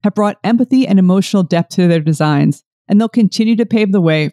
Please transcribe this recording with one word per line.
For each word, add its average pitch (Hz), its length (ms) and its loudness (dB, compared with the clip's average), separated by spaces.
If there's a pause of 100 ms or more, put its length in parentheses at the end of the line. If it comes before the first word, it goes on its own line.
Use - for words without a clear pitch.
have 202 100 -2
brought 208 300 -2
empathy 247 420 0
and 196 140 2
emotional 185 420 0
depth 170 320 -4
to 180 140 2
their 170 100 2
designs, 151 640 -2 (240)
and 202 140 2
they'll 226 80 0
continue 226 480 0
to 220 100 0
pave 214 240 0
the 196 100 0
way 156 320 0